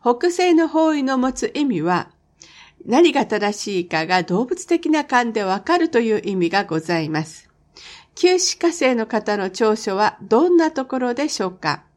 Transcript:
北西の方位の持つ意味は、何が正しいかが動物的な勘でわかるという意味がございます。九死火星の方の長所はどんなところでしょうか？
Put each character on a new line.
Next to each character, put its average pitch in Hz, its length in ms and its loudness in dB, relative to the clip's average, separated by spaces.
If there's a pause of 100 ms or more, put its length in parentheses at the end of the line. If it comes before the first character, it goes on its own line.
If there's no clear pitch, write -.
北 240 320 0
西 359 220 2
の 330 120 4
方 320 260 2
位 285 120 -2
の 262 140 0
持 254 140 0
つ - 220 -4
意 294 100 0
味 196 180 0
は、 175 280 -2 (720)
何 302 280 4
が - 140 -2
正 208 300 -2
し 196 260 -4
い 180 60 -8
か 160 180 -2
が 180 180 0
動 185 200 -2
物 339 200 -8
的 339 260 -2
な 302 140 2
勘 240 280 0
で 214 120 -2
わ 190 160 -2
か 339 180 0
る 320 100 0
と 254 120 2
い 226 140 0
う 196 100 -2
意 190 100 -4
味 170 160 0
が 196 140 0
ご 160 160 -2
ざ 165 180 -2
い 156 120 -4
ま 156 160 -2
す。 - 220 -20 (680)
九 359 240 2
死 - 180 -4
火 339 140 0
星 262 240 0
の 226 100 -2
方 214 300 -2
の 190 140 -4
長 214 260 0
所 214 180 -4
は 208 260 0
ど 240 300 2
ん 349 60 6
な 320 160 4
と 262 140 -4
こ 262 120 -6
ろ 247 160 -2
で 285 140 -4
し - 120 -8
ょ 190 60 -2
う 180 60 -6
か？ 151 320 -6 (120)